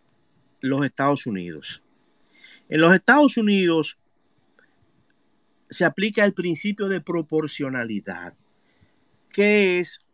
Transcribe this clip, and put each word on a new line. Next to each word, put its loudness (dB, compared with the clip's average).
los -2
Estados -2
Unidos. -10
En 0
los 6
Estados 4
Unidos 0
se -4
aplica 0
el 2
principio -4
de -4
proporcionalidad, -6
que 2
es -10